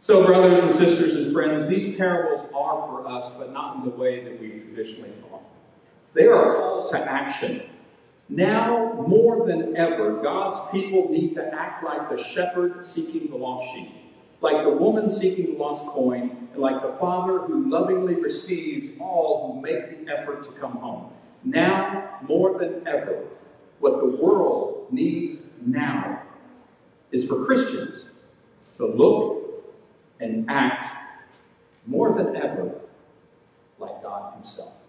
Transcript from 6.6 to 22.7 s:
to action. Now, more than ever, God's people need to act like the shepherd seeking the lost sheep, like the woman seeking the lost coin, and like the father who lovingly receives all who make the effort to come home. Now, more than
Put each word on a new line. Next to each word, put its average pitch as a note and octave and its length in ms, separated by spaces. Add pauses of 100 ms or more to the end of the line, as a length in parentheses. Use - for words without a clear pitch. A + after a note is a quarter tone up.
to C3+ 100
action. B2+ 640 (680)
Now, A3+ 760
more A3+ 400
than E3 300
ever, D3+ 460
God's F#3 480
people F#3+ 400
need D#3 240
to D#3 180
act E3 320
like D3 240
the B2+ 80
shepherd F3 680
seeking D#3 420
the C3 80
lost B2+ 380
sheep, - 140 (520)
like - 240
the - 60
woman G#3 400
seeking F3+ 420
the D3 60
lost D3 300
coin, B2 680
and C#3 80
like C3+ 180
the - 180
father F3+ 420
who C#3+ 280
lovingly F3+ 460
receives D#3 840
all E3+ 540
who C3 80
make D#3 460
the D3+ 60
effort C#3+ 320
to - 80
come B2 200
home. A2+ 400 (320)
Now, F#3+ 800
more F3+ 360
than E3+ 300